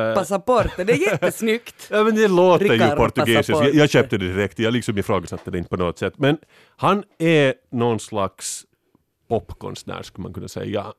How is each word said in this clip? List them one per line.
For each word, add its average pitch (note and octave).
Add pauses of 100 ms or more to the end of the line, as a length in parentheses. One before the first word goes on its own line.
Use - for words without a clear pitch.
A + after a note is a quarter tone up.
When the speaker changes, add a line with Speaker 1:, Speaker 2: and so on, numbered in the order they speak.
(140)
Speaker 1:
Passaporte, G3
det A3
är D#4
jättesnyggt. G#3+
Speaker 2:
<laughs> -
Ja, G#3
men A3
det G#3+
låter F3+
ju G#3
Speaker 1:
Ricardo A2+
Speaker 2:
portugisiskt. A2+
Speaker 1:
Passaporte. C3+
Speaker 2:
Jag, C#3+ (100)
jag -
köpte A2+
det F2+
direkt. F#2+
Jag A2+
liksom A#2
ifrågasatte F#2
det F#2
inte F2
på G2+
något F2
sätt. G2
Men C#3+ (380)
han F#3+ (140)
är D3+ (160)
någon A#2
slags - (600)
popkonstnär, F#2+
skulle -
man F#2
kunna F#2+
säga. G2 (120)